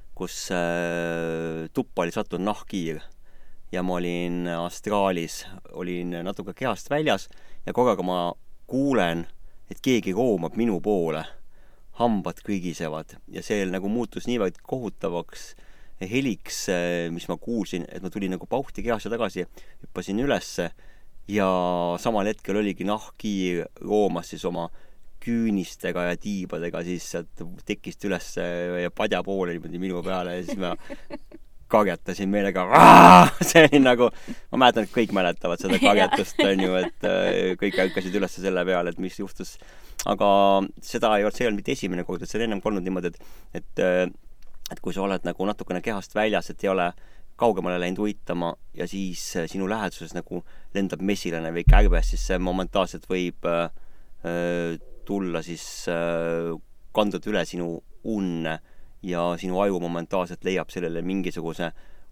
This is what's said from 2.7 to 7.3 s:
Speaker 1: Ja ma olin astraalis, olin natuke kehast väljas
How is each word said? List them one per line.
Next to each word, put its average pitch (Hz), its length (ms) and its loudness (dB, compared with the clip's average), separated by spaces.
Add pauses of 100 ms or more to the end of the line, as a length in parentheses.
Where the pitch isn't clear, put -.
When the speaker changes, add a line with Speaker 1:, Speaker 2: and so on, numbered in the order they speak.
Speaker 1:
Ja 90 140 -2
ma 90 140 0
olin 87 500 -2
astraalis, 87 920 -2 (340)
olin 87 380 -4 (100)
natuke 92 320 -8
kehast 120 320 -4
väljas 143 380 0 (380)